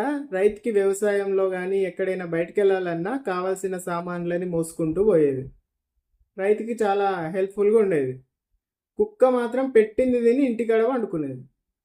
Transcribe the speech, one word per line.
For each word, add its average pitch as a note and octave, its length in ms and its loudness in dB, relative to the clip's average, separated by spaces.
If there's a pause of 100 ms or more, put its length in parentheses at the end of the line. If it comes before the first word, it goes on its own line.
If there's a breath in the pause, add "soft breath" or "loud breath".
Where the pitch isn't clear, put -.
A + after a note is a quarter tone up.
(320)
రైతుకి G#3 400 0
వ్యవసాయంలో G3 760 0
గానీ F#3 280 -2
ఎక్కడైనా F#3 480 -2
బయటికెళ్ళాలన్నా F3 920 0 (100)
కావాల్సిన F#3 500 -4
సామాన్లని F3 680 -4
మోసుకుంటూ E3 580 -2
పోయేది. C#3+ 480 2 (880)
రైతుకి A3 460 -2
చాలా G3+ 260 0 (200)
హెల్ప్‌ఫుల్‌గా G3+ 500 2
ఉండేది. C#3+ 440 0 (760)
కుక్క G#3+ 280 2
మాత్రం B3+ 440 0
పెట్టింది B3 500 2
తిని A#3+ 260 4
ఇంటికాడ A3+ 360 0
వండుకునేది. E3+ 600 -2 (420)